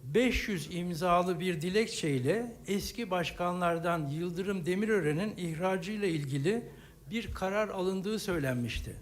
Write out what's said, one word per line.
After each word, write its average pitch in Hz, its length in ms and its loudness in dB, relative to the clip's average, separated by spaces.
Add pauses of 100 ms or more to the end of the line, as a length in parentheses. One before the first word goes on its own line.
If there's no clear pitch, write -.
beş 214 440 2
yüz 165 260 -4
imzalı 175 640 2
bir 175 200 0
dilekçeyle 185 960 0 (100)
eski 202 440 -2
başkanlardan 175 960 0
Yıldırım 180 580 -2
Demirören'in 190 720 2
ihracı 180 560 -2
ile 202 160 0
ilgili 151 640 0 (400)
bir 208 240 -4
karar 202 340 0
alındığı 190 500 0
söylenmişti 131 840 -2